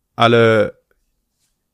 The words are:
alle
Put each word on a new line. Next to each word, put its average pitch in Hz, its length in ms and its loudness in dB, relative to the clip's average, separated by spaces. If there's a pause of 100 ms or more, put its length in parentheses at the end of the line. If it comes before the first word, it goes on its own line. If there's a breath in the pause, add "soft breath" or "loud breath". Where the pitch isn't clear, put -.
(160)
alle 113 680 0 (920)